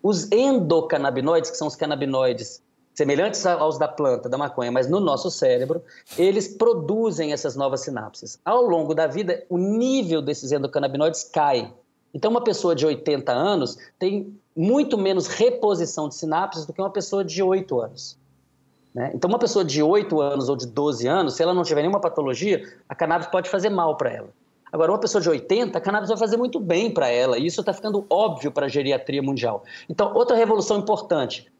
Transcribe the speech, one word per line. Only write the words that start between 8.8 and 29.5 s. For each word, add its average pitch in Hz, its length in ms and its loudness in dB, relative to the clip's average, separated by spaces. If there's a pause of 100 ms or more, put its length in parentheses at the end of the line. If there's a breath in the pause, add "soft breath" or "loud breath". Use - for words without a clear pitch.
da 160 100 2
vida, 175 440 -2
o 175 80 -2
nível 208 640 2
desses 139 320 -4
endocannabinoides 143 720 -2
cai. 135 480 0 (400)
Então, 160 180 0
uma 233 120 0
pessoa 190 300 2
de 147 120 2
oitenta 143 480 0
anos 156 440 0 (200 loud breath)
tem 196 360 -2 (220)
muito 220 440 2
menos 190 260 2
reposição 214 840 0
de 143 60 -8
sinapses 160 500 -2
do 147 80 -12
que - 80 -10
uma 196 120 -2
pessoa 196 340 -2
de 165 160 -4
oito 185 400 2
anos, - 340 -12 (800)
né? 123 220 -4
Então, 147 120 -2
uma 220 120 2
pessoa 226 260 2
de 151 160 0
oito 175 400 2
anos 139 260 0
ou 139 80 0
de 123 120 -8
doze 123 400 -2
anos, 156 260 2
se - 80 -2
ela 175 140 2
não 175 80 2
tiver 147 180 0
nenhuma 180 180 0
patologia, 156 640 -2 (260 loud breath)
a - 60 -12
cannabis 170 360 0
pode 180 200 -2
fazer 202 220 0
mal 170 260 0
pra 120 160 -2
ela. 107 160 -12 (420)
Agora, 160 200 2
uma 208 80 2
pessoa 220 200 0
de 170 80 0
oitenta, 180 520 0
a - 20 -6
cannabis 196 280 -2
vai 214 100 0
fazer 220 180 0
muito 247 220 -2
bem 185 340 0
pra 135 160 0
ela, 120 300 2
e 147 80 0
isso 175 160 -4
tá 185 100 -2
ficando 208 340 -4
óbvio 170 440 0
pra 143 160 -2
geriatria 135 560 -2
mundial. 120 400 -2 (260 loud breath)